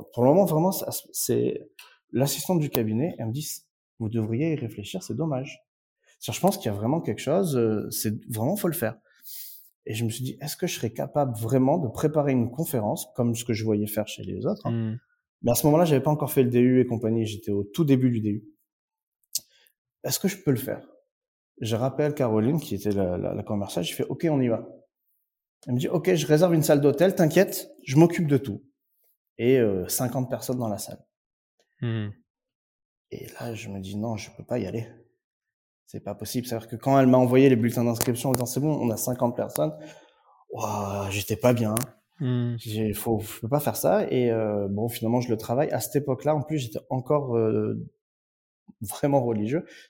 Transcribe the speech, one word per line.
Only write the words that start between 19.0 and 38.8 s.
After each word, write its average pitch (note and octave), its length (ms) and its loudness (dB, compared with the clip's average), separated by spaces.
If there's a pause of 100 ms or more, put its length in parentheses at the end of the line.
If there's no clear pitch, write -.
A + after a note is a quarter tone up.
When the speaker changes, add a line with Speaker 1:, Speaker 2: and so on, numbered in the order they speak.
Speaker 1:
Est-ce C3+ 160 -4
que G3 80 2
je - 80 -2
peux - 160 0
le A#2+ 60 2
faire ? » - 300 -8 (720)
Je A2+ 160 -2
rappelle C#3 380 0
Caroline, A#2+ 440 2
qui C#3 160 -6
était G#2 160 -2
la, F#2+ 260 0
la, F#2 160 -4
la G#2 120 -6
commerciale, G#2 400 -4
je D#3 100 -6
fais, « - 140 -4
OK, D3+ 200 -4
on C#3+ 120 2
y B2 80 2
va. » A2+ 200 -2 (1000)
Elle B2 60 0
me B2 40 0
dit, « C3+ 100 0
OK, F#3 240 0
je D#3 140 2
réserve D#3+ 260 6
une D#3+ 120 4
salle D3 160 6
d'hôtel, D#3 340 4
t'inquiète, F3+ 560 2 (140)
je C3 120 -2
m'occupe E3+ 300 6
de C#3+ 120 4
tout. » - 260 -6 (720)
Et, B2+ 220 4
euh, G2 260 2
cinquante B2+ 420 -4
personnes B2 300 -6
dans A#2 80 -4
la G2+ 120 -4
salle. - 200 -12 (840)
Speaker 2:
Hmm. A2+ 280 -4 (1040)
Speaker 1:
Et - 160 -14 (100)
là, A#2+ 160 -8
je G#2+ 140 -12
me G2 100 -10
dis, « F#2+ 180 -10
Non, A2 200 -4
je - 200 -14
peux - 60 -16
pas B2 160 -4
y G2+ 80 -4
aller. A2+ 180 -6 (1040)
C'est - 160 -14
pas G#2 140 -8
possible. » A#2+ 320 -6
C'est-à-dire A2+ 180 -6
que - 80 -12
quand C3+ 240 4
elle C3+ 80 6
m'a B2+ 120 8
envoyé B2+ 300 6
les C3 60 8
bulletins A#2 300 2
d'inscription A#2+ 460 0
en - 20 0
disant, « B2 140 -2
C'est - 120 -4
bon, D3 180 2
on A#2+ 140 0